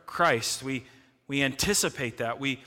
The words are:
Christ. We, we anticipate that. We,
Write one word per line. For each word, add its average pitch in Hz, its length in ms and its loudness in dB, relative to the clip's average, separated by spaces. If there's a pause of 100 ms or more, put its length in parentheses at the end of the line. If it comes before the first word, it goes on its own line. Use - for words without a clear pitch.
Christ. 131 580 2
We, 135 220 -4 (420)
we 139 160 0
anticipate 139 720 0
that. 117 220 -4
We, 139 280 -2